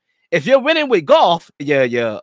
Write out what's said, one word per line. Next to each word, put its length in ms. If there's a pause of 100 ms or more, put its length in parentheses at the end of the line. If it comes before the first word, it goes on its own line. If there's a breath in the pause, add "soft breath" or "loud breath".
(300)
If 160
you're 120
winning 300
with 160
Goff, 440 (120)
your, 240
your, 380